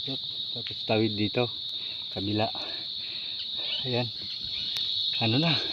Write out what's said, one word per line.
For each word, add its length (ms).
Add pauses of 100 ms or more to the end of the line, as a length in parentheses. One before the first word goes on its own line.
(520)
Tapos 320
tawid 320
dito. 320 (640)
Kabila. 400 (1400)
Ayan. 240 (1120)
Ano 160
na, 160 (180)